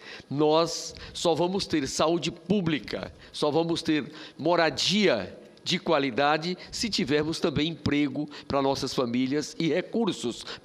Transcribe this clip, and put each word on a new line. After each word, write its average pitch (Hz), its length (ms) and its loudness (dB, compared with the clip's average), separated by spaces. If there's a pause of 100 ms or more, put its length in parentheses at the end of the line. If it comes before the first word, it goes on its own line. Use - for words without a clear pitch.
(300)
Nós 151 640 2 (180)
só 170 220 2
vamos 180 320 0
ter 143 220 0
saúde 165 420 0
pública, 160 840 -2 (220)
só 151 160 0
vamos 165 320 2
ter 151 300 0 (260)
moradia 156 1000 2 (240)
de 170 160 0
qualidade 151 760 2 (120)
se - 200 -4
tivermos 151 500 0
também 151 300 0
emprego 147 600 0 (160)
para 139 160 0
nossas 135 320 0
famílias 131 640 0
e 160 120 0
recursos 175 760 -2 (220)